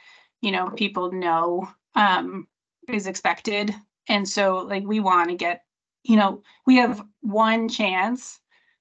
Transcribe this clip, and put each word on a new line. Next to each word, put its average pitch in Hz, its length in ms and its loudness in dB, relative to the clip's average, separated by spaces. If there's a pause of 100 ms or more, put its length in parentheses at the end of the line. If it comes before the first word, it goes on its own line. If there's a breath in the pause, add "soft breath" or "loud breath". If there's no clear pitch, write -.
(420 soft breath)
you 202 100 -2
know, 185 180 -2
people 190 420 -4
know, 175 560 0 (280)
um, 190 520 0 (400)
is 208 200 -4
expected. 208 680 -4 (340)
And 202 220 0
so, 190 280 0
like, 196 280 -6
we 214 140 0
wanna 180 340 2
get, 175 300 -6 (400)
you 220 140 4
know, 196 260 2 (240 soft breath)
we 254 80 6
have 240 280 2 (180)
one 220 460 2
chance 208 720 -2 (400)